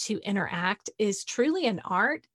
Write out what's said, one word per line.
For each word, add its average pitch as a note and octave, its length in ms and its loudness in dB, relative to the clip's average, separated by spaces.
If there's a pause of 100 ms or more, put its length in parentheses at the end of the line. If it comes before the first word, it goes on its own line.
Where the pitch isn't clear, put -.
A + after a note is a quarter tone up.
to G#3+ 180 -2
interact F#3+ 680 -2 (100)
is G3+ 240 0
truly D#4 420 2
an G3+ 200 0
art, G#3+ 500 0